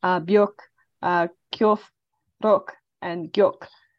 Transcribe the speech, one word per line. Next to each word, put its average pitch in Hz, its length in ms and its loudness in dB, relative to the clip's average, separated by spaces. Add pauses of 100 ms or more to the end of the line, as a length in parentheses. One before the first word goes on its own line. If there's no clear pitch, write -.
uh, 185 180 0
byok, 202 420 0 (400)
uh, 175 260 -2 (220)
kyofu, 214 400 0 (500)
rok, - 360 0 (240)
and 170 320 -10
gyok. - 360 0 (300)